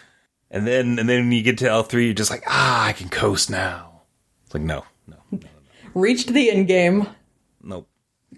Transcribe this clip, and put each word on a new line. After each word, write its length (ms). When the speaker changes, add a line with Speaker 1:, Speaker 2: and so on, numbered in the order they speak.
Speaker 1:
And 160
then, 320
and 100
then 120
when 120
you 100
get 160
to 100
L 140
three, 240
you're 80
just 160
like, 160
"Ah, 400
I 60
can 160
coast 420
now." 520
It's 100
like, 80
no, 220
no, 100
no, 80
no, 0
no. 600
Speaker 2:
Reached 320
the 180
end 160
game. 400
Speaker 1:
Nope. 260